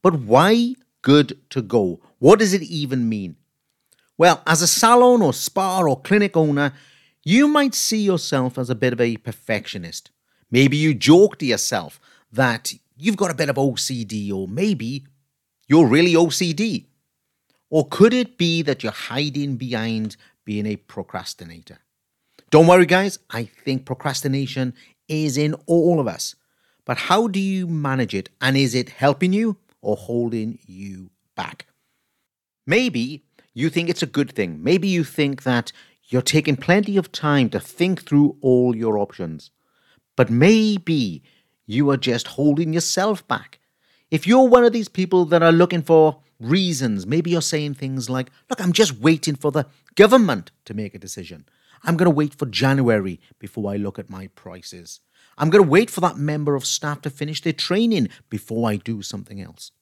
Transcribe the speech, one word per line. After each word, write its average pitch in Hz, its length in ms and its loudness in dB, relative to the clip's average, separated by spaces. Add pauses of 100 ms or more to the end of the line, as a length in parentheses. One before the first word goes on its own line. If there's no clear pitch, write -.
But 175 160 2
why 190 560 4 (280)
Good 143 360 4 (120)
to 131 120 -6
Go? 95 380 -2 (180)
What 190 220 8
does 202 120 2
it 190 100 -2
even 135 460 -6
mean? 98 280 -8 (800)
Well, 165 260 4
as 160 160 0
a 175 60 0
salon 240 560 4
or 170 100 2
spa 190 520 -2
or 135 160 0
clinic 202 360 0
owner, 143 360 0 (500)
you 233 240 4
might 285 300 0
see 220 260 -2
yourself 147 560 -2
as 127 120 -6
a 123 40 -2
bit 123 180 -2
of 120 80 -6
a 117 180 0
perfectionist. - 920 -10 (400)
Maybe 135 260 4
you 156 180 2
joke 180 440 4
to 151 80 -6
yourself 101 540 -4 (320)
that 120 420 -2 (220)
you've 190 200 -4
got 190 140 -2
a 151 40 -6
bit 147 140 -4
of 135 80 -2
O 135 200 -2
C 120 280 -6
D, 101 280 -8
or 95 160 -8
maybe 139 580 -4 (600)
you're 151 180 6
really 160 300 4
O 165 120 4
C 170 240 -4
D. 185 360 -6 (840)
Or 156 160 0
could 214 260 4
it 247 240 -2
be 165 260 0
that 143 200 -4
you're 110 80 -4
hiding 143 640 -6
behind 113 640 -6 (280)
being 104 220 -6
a 107 80 -4
procrastinator? 85 1040 -14 (720)
Don't 160 160 8
worry, 180 180 8
guys. 185 320 0 (140)
I 117 140 -8
think 135 420 -8
procrastination 135 880 -6 (320)
is 156 320 -4
in 151 160 0 (120)
all 170 340 2
of 120 80 -2
us. - 260 -10 (500)
But 123 140 -6
how 220 300 0
do 190 100 -4
you 190 300 -4
manage 135 440 -4
it? 95 160 -8 (120)
And 135 160 0
is 131 180 0
it 123 140 -4
helping 143 440 0
you 214 260 -2 (220)
or 104 140 -4
holding 117 720 -6
you 92 440 -18 (260)
back? - 300 -14 (1000)
Maybe 147 560 -2 (320)
you 143 160 -2
think 170 180 -4
it's - 140 -4
a 151 40 -4
good 135 260 -4
thing. 82 320 -8
Maybe 175 240 0
you 175 160 0
think 139 400 -6
that 120 260 -2 (380)
you're 127 140 -2
taking 151 340 0
plenty 196 400 0
of 185 160 -4
time 143 380 0
to 104 100 -4
think 185 420 -6
through 143 380 2
all 123 340 2
your 110 240 -4
options. 87 540 -8 (640)
But 120 120 2
maybe 165 920 0 (440)
you 135 240 -2
are 139 60 0
just 117 300 -4
holding 147 460 -2
yourself 185 560 -2
back. - 320 -8 (500)
If 160 160 -4
you're 247 160 6
one 247 220 6
of 233 80 4
these 220 160 -6
people 180 380 0
that 165 180 2
are 165 80 6
looking 175 300 2
for 156 360 4 (220)
reasons, 131 680 -2
maybe 160 240 -2
you're 165 120 -2
saying 147 320 -6
things 135 360 -8
like, 127 220 -6 (160)
"Look, 254 120 -8
I'm 180 120 -2
just 156 260 0
waiting 156 380 0
for 147 160 -4
the 143 160 -4 (260)
government 190 560 4 (140)
to - 100 -14
make 104 220 -10
a - 20 -18
decision. 87 460 -18 (380)
I'm 170 140 -2
gonna 175 140 4
wait 147 240 0
for - 100 -6
January 120 760 0 (200)
before 101 340 -10
I 101 60 -6
look 101 200 -8
at 101 120 -18
my 95 160 -16
prices. 90 760 -20 (380)
I'm 147 100 0
gonna 202 140 6
wait 180 260 4
for - 140 -6
that 175 160 -2
member 147 360 -4
of 135 120 -6
staff 147 340 -6
to - 80 -10
finish 147 320 -10
their 160 140 -4
training 196 560 -2 (180)
before 113 400 -6
I 104 80 -2
do 110 240 -8
something 98 400 -14
else. - 300 -20 (100)